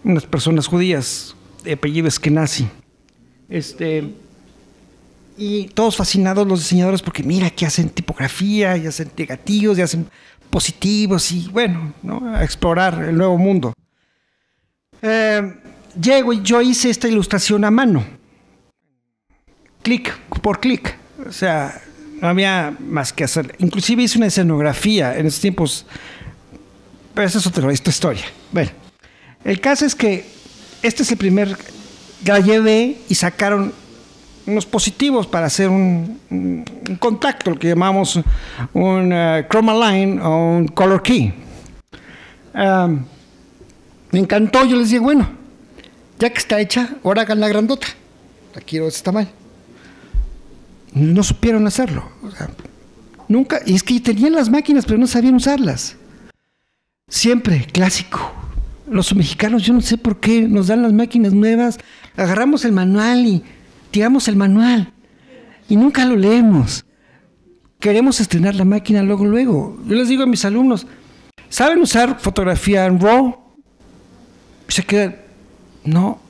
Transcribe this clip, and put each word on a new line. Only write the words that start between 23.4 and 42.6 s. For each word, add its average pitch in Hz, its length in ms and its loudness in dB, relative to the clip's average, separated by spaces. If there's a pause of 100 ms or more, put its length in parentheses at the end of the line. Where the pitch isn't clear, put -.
Inclusive 208 460 0
hice 226 140 0
una 220 100 2
escenografía 160 880 0
en 156 80 -2
esos 151 160 -2
tiempos, - 440 -2 (1300)
pero 202 140 -2
esa 196 120 -2
es 185 80 -2
otra, 165 200 -2
otra 143 60 0
historia. 139 500 -2 (280)
Bueno, 170 200 -2 (720)
el 196 160 -4
caso 277 260 0
es - 100 -2
que 202 300 -2 (560)
este 233 220 -2
es 233 80 -2
el 214 60 -2
primer, 196 400 0 (680)
la 202 140 4
llevé 220 580 2 (120)
y - 60 -2
sacaron 202 580 -2 (720)
unos 202 200 -4
positivos 233 600 -2
para 165 200 -2
hacer 190 220 0
un, 185 500 0 (100)
un, - 360 -6 (240)
un 185 80 -6
contacto, 233 540 -2
lo 143 80 -4
que 165 100 0
llamamos 185 500 0 (540)
un, 185 400 2
eh, 165 360 0
chroma 220 240 2
line 196 480 2
o 165 360 0
un 165 100 2
color 190 340 2
key. 127 320 0 (1200)
Am, 185 520 0 (1040)